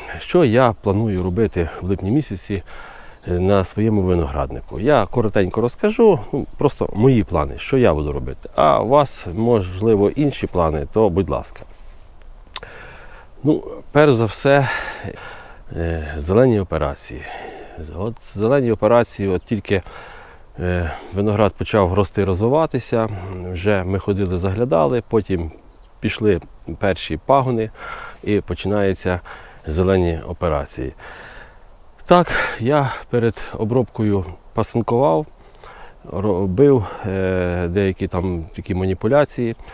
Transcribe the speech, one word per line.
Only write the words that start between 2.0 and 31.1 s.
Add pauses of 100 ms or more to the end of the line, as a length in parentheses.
місяці, (640)
е,
на
своєму
винограднику.
Я
коротенько
розкажу, (140)
ну, (120)
просто
мої
плани,
що
я
буду
робити.
А
у
вас,
можливо,
інші
плани,
то
будь
ласка. (1800)
Ну, (280)
перш
за
все, (1080)
е,
зелені
операції. (720)
От (200)
зелені
операції,
от
тільки, (800)
е, (220)
виноград
почав
рости,
розвиватися, (440)
вже
ми
ходили,
заглядали,
потім (500)
пішли (380)
перші
пагони (520)
і
починаються (460)
зелені
операції. (1120)